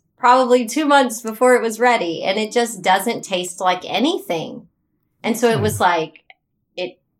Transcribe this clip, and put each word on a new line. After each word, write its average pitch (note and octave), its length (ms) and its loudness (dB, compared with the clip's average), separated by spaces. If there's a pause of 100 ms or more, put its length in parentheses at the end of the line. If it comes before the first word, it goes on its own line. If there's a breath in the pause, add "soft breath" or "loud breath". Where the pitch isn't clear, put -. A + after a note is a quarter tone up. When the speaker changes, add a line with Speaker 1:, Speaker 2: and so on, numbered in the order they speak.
(160)
Speaker 1:
probably B3 500 4
two D4+ 200 -2
months C#4 340 2
before B3 340 2
it A#3+ 60 2
was A3 180 -4
ready, A3 440 0
and F#3+ 160 -2
it G#3+ 120 -4
just A#3 300 -2
doesn't G3 400 0
taste F3+ 400 -6
like F3+ 240 -2
anything. G3 840 -4 (560)
And A3+ 140 -2
so A#3 140 2
it A3+ 100 0
was G#3 160 -2
Speaker 2:
Hmm. - 60 -2
Speaker 1:
like, E3+ 380 -2 (540)
it F3+ 240 -10 (220)